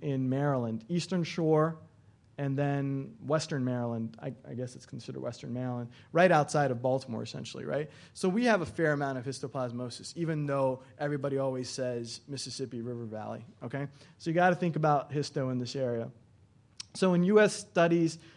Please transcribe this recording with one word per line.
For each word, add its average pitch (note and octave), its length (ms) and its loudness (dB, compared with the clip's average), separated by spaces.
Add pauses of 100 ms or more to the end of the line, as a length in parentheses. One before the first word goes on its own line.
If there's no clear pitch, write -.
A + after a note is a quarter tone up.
in C3+ 280 0
Maryland, B2+ 580 0
Eastern F3 380 0
Shore, D#3+ 500 2 (600)
and C#3 200 -2
then C#3 560 -2 (120)
Western C#3+ 400 0
Maryland, A#2 560 -2
I, C#3 120 -8 (160)
I C#3 40 -10
guess B2 240 -8
it's B2+ 80 -18
considered C3 360 -12
Western B2 300 -8
Maryland, B2 380 -6 (240)
right F3 180 8
outside D3 400 4
of A#2 100 -2
Baltimore, B2+ 420 -2
essentially, C3 420 -10
right? D3 240 -4 (240)
So - 160 0
we A3+ 160 0
have G#3+ 160 4
a D#3 40 -2
fair D#3 280 2
amount C#3 240 -2
of A#2+ 80 -8
histoplasmosis, B2+ 880 -6
even D#3 300 -2
though C3+ 360 2 (160)
everybody C#3+ 420 -2
always C3 300 -2
says A#2+ 600 -4
Mississippi B2+ 520 -8
River A#2+ 220 -6
Valley, A2 420 -8 (180)
okay? C#3 240 -6 (300)
So - 120 -6
you E3 40 -2
gotta F3 220 4
think E3 220 -2
about D3 340 2
histo C#3 400 -2
in B2+ 60 -2
this B2 180 -6
area. A#2+ 340 -2 (840)
So F#3 220 4
in F3 80 4
U G#3 180 8
S G#3 120 6
studies, E3+ 640 4 (200)